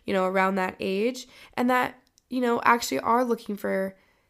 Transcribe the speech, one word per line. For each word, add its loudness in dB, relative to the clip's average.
you -2
know, 2
around 2
that -2
age -2
and 2
that, 0
you -2
know, 2
actually 2
are 2
looking -4
for, -4